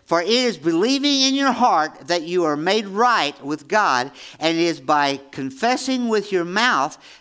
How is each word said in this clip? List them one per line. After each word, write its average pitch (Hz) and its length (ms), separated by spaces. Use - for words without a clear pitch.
"For 170 160
it 175 80
is 240 260
believing 254 640
in 269 140
your 277 180
heart 160 560
that 170 140
you 175 220
are 151 120
made 196 300
right 196 580
with 151 240
God, 139 420
and 165 160
it 165 60
is 165 180
by 139 400
confessing 240 760
with 208 240
your 175 140
mouth 185 500